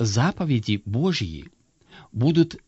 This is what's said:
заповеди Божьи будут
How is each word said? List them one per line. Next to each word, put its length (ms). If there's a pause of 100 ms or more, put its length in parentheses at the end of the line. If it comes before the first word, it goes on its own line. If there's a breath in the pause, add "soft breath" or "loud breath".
заповеди 840
Божьи 640 (600 loud breath)
будут 440 (120)